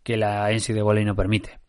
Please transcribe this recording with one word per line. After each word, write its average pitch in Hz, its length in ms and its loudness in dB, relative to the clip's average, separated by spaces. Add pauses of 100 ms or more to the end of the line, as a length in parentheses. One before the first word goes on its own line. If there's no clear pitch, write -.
que 117 120 -2
la 104 360 0
N 110 80 0
C 110 120 -6
double 107 280 2
A 104 40 2
no 101 120 0
permite. 101 420 -2 (100)